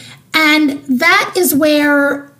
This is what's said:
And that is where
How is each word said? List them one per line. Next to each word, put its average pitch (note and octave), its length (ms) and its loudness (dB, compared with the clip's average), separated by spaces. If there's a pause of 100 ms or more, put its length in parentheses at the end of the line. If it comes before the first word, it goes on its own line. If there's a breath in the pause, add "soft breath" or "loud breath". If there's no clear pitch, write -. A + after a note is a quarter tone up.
(340 loud breath)
And D4+ 540 0
that E4 480 0
is D4+ 180 0
where D4 880 0